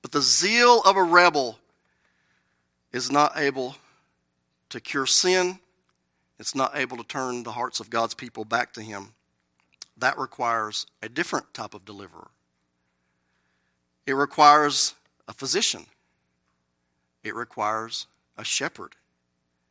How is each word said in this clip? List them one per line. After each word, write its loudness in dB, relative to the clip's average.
But -18
the 0
zeal 4
of 6
a 4
rebel 4
is -6
not 4
able -4
to -14
cure -6
sin. 2
It's -8
not -2
able -6
to -16
turn -8
the -12
hearts -6
of -14
God's -2
people -14
back -4
to -16
him. -14
That -2
requires -4
a -12
different -6
type -14
of -20
deliverer. -20
It -2
requires 4
a -18
physician. -4
It -10
requires -6
a -14
shepherd. -8